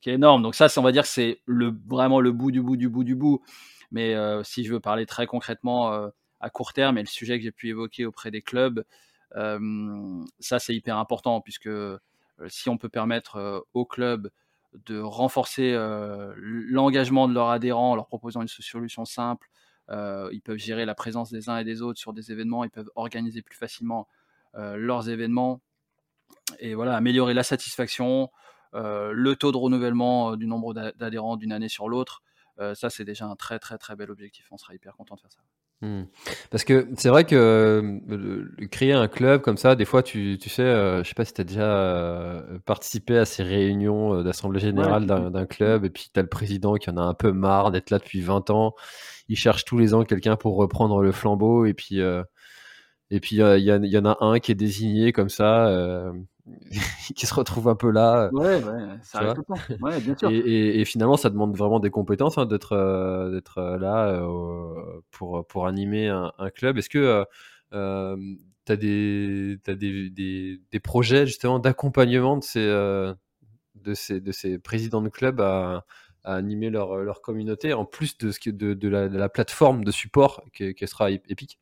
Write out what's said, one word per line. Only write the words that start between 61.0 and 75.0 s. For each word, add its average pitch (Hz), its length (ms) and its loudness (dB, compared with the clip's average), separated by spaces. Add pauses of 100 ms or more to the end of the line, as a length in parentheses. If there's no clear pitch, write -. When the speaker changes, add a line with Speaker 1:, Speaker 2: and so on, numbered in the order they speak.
Speaker 2:
ça 127 120 2
demande 104 260 0
vraiment 104 240 2
des 101 120 0
compétences, 110 480 0
hein, 131 60 2
d'être, 107 280 -2
euh, 92 580 0
d'être, 92 280 -8
euh, 90 180 -4
là, 104 300 0
euh, 90 180 0
au, 85 840 -8
pour, 87 340 -8
pour 92 220 -4
animer 101 400 -2
un, 92 320 -4
un 95 100 -6
club. 131 300 -2
Est-ce - 100 -6
que, - 80 -2
euh, 120 260 4 (500)
euh, 98 440 -4 (480)
t'as 107 100 2
des, 101 880 -2
t'as 98 120 -6
des, 98 340 -6
des, 95 520 -8 (100)
des 107 80 -4
projets 123 480 4
justement 127 320 0
d'accompagnement 127 800 4
de 135 60 -6
ces, 110 220 -2
euh, 98 480 0 (640)
de 101 180 -8
ces, 98 280 -6
de 98 100 -8
ces 92 280 -6
présidents 110 420 -4